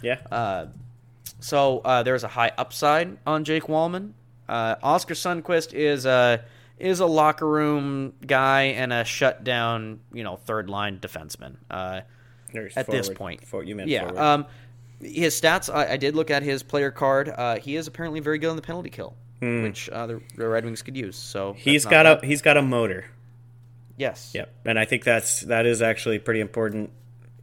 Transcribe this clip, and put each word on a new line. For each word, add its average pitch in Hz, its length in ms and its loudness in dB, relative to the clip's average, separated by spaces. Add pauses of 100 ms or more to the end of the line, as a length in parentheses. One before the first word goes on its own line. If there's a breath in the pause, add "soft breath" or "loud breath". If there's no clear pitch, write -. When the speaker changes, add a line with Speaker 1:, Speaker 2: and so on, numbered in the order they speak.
Speaker 1:
Yeah. 123 160 -2 (120)
Speaker 2:
Uh, 98 360 -4 (720)
so, 139 380 2
uh, 123 240 2
there's 127 220 0
a 104 40 -6
high 117 300 0
upside 156 580 0 (100)
on 156 180 0
Jake 156 200 -2
Walman. 175 480 -2 (340)
Uh, 113 360 -2
Oscar 160 320 0
Sundqvist 170 580 -2
is 143 320 0
a, 123 400 4 (340 soft breath)
is 185 220 0
a 185 60 4
locker 156 420 4
room 143 640 0 (140)
guy 135 380 4
and 127 280 -2
a 117 120 0
shutdown, 117 960 -2 (120)
you 117 100 -12
know, 95 140 -8
third 107 320 -6
line 101 300 -4
defenseman. 76 580 -14 (140)
Uh, 92 300 -8 (520 loud breath)
Speaker 1:
There's 110 240 -10
Speaker 2:
at 139 120 -4
this 123 180 -2
Speaker 1:
forward, 95 100 -8
Speaker 2:
point. - 300 -12
Speaker 1:
for-, 98 160 -10
you 101 120 -10
meant 101 140 -8
Speaker 2:
Yeah, 123 200 0
Speaker 1:
forward. 92 100 -8
Speaker 2:
um, 147 280 4 (540 loud breath)
his - 400 -2
stats, 160 340 2
I, 135 180 2
I 135 40 0
did 139 180 0
look 156 160 0
at 143 120 2
his 139 200 -2
player 143 280 0
card. 135 400 2
Uh, 117 260 -2
he 139 200 -6
is 160 100 -4
apparently 156 340 -8
very 151 180 0
good 160 120 0
on 160 60 -4
the 151 60 -8
penalty 170 280 -10
kill, - 240 -12 (260)
Speaker 1:
Hmm. 120 220 0
Speaker 2:
which, 104 260 -6
uh, 117 180 -6
the, 113 140 -8 (160)
the 113 120 -4
Red 113 180 2
Wings 113 160 -8
could 131 160 -12
use. 101 180 -8
So 98 380 -6
Speaker 1:
He's 143 300 4
Speaker 2:
that's 113 80 4
not 160 120 10
Speaker 1:
got 156 160 10
Speaker 2:
bad. - 40 -10
Speaker 1:
a, - 20 -2
he's 143 160 0
got 147 160 6
a 143 40 4
motor. 113 440 0 (880)
Speaker 2:
Yes. - 380 -6
Speaker 1:
Yep, - 180 -8 (120)
and 113 140 0
I 110 80 2
think 123 180 -2
that's, - 380 2
that 117 240 2
is 117 160 4
actually 113 360 0
pretty 110 220 -2
important. 107 500 -4 (520)